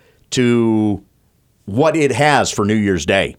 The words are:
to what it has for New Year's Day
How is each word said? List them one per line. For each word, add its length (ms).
to 680
what 320
it 160
has 380
for 160
New 100
Year's 300
Day 320